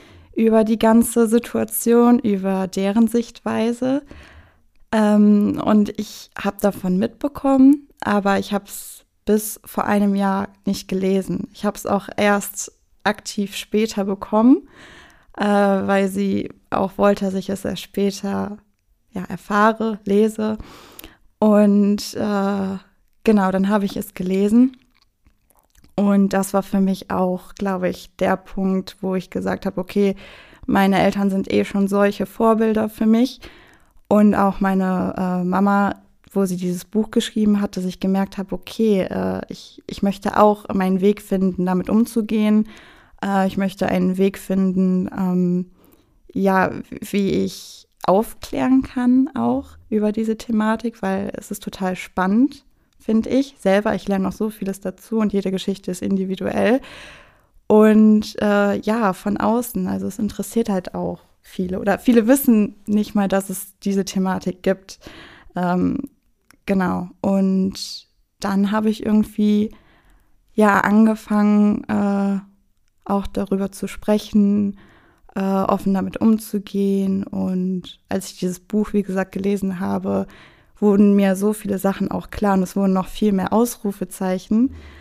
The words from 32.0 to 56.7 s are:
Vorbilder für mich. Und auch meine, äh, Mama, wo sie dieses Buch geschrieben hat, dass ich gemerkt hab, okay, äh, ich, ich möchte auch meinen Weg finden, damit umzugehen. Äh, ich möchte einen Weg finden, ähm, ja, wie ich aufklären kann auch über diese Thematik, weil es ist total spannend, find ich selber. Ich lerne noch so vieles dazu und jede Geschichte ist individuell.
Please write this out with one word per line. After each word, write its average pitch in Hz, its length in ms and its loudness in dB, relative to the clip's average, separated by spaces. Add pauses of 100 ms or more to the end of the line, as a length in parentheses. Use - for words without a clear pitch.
Vorbilder 220 640 0
für 220 160 -4
mich. 226 360 2 (640)
Und 208 280 4
auch 196 240 0
meine, 190 580 0
äh, 180 260 -2
Mama, 196 520 2 (360)
wo 196 140 0
sie 180 120 -4
dieses 180 280 -4
Buch 214 260 -2
geschrieben 214 500 0
hat, 202 160 -4
dass 185 80 -4
ich 180 140 -8
gemerkt 190 380 -2
hab, 190 140 -8
okay, 202 500 0
äh, 185 480 -4
ich, - 380 -18
ich - 160 -8
möchte 196 340 -2
auch 208 360 4
meinen 190 280 0
Weg 208 200 2
finden, 185 440 -2
damit 185 240 -2
umzugehen. 214 760 2 (560)
Äh, 196 240 0
ich 196 100 -6
möchte 190 300 -2
einen 185 300 0
Weg 196 200 0
finden, 185 800 0
ähm, 180 560 0 (640)
ja, 190 380 2 (180)
wie 196 420 -2
ich - 560 -6 (220)
aufklären 262 720 0
kann 254 540 2
auch 247 420 -4 (120)
über 214 220 0
diese 220 260 -2
Thematik, 226 680 -2
weil 196 320 -4
es - 160 -12
ist 202 100 -12
total 185 340 -6
spannend, 202 720 -2 (340)
find 220 280 0
ich 269 320 -2
selber. 208 340 2
Ich 190 140 -8
lerne 190 160 0
noch 190 80 -4
so 214 180 -4
vieles 196 300 -8
dazu 190 400 -6
und 208 140 0
jede 196 180 -2
Geschichte 190 400 -4
ist 180 100 -8
individuell. 196 800 0 (840)